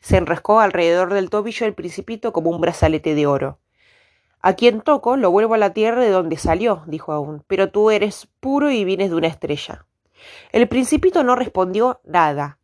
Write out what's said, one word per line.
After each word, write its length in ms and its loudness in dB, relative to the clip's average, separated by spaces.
Se 160 2
enroscó 440 2
alrededor 520 2
del 160 -2
tobillo 380 -4
del 80 -4
principito 580 -10
como 160 -2
un 140 -2
brazalete 520 0
de 120 0
oro. 320 -2
"A 120 2
quien 260 2
toco, 380 0
lo 120 2
vuelvo 220 2
a 60 2
la 160 2
tierra 260 0
de 80 2
donde 300 0
salió", 480 -2
dijo 260 -10
aún, 340 -8
"pero 240 0
tú 200 4
eres 360 -2
puro 300 0
y 140 0
vienes 260 -2
de 60 -2
una 100 0
estrella". 580 -8
El 160 4
principito 560 2
no 140 2
respondió 680 -2
nada. 600 0